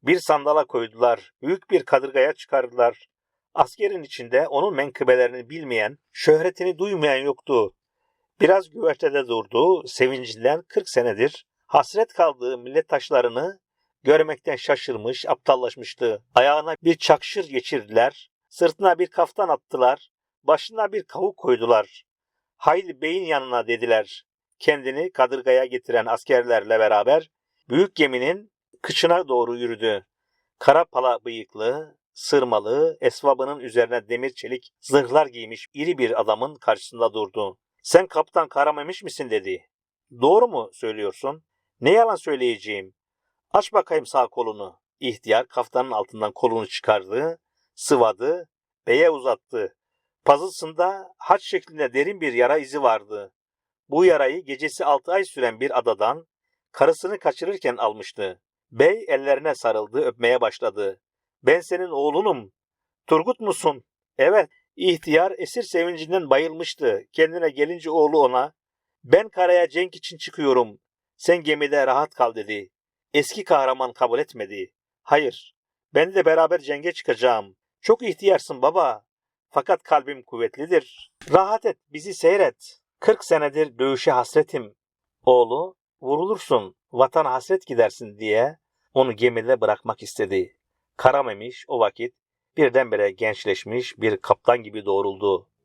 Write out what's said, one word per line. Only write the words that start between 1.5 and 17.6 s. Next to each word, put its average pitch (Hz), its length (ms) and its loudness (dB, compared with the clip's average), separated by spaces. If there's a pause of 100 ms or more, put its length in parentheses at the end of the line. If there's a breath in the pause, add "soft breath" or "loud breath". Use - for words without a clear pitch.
bir 175 120 2
kadırgaya 131 500 2
çıkardılar. 123 720 0 (480)
Askerin 190 500 -2
içinde 123 440 -4
onun 165 280 -4
menkıbelerini 127 760 0
bilmeyen, 131 480 -6 (140)
şöhretini 175 680 0
duymayan 151 480 -2
yoktu. 127 480 -2 (680)
Biraz 185 280 4
güvertede 151 580 -2
durdu. 127 600 0
Sevincinden 127 800 -2
kırk - 220 -4
senedir 120 560 -2 (200)
hasret 202 480 -2
kaldığı 131 440 -2
millet 135 300 -4
taşlarını 135 720 -2 (440)
görmekten 151 520 2
şaşırmış, 123 720 -4
aptallaşmıştı. 120 1000 -2 (120)
Ayağına 151 480 2
bir 165 140 4
çakşır 160 520 0
geçirdiler. 120 840 -2 (180)